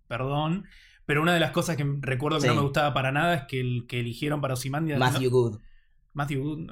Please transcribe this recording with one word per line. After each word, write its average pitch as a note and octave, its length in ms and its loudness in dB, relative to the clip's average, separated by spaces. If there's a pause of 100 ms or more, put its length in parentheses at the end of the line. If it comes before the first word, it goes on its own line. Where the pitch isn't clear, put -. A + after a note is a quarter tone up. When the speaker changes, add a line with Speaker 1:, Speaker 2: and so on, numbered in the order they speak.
Speaker 1:
perdón. D3 600 -2 (380)
Pero D3+ 160 2
una E3+ 140 4
de E3+ 60 4
las D3+ 100 2
cosas E3+ 260 -2
que D3 80 -2 (140)
recuerdo C#3 400 -2
que C#3+ 40 0
Speaker 2:
Sí. B2+ 60 2
Speaker 1:
no A#2+ 60 4
me C#3 80 4
gustaba C#3+ 320 0
para C3 160 0
nada E3 240 2
es C3 140 -2
que C3 120 -4
el B2 280 -2
que B2 100 -4
eligieron C#3+ 420 -2
para C3 140 -2
Ozymandias C#3+ 460 -2
Speaker 2:
Matthew B2+ 320 2
Speaker 1:
no B2+ 40 4
Speaker 2:
Good. A2+ 220 2 (540)
Speaker 1:
Matthew C#3+ 300 -4
Good, D3+ 160 -4 (140)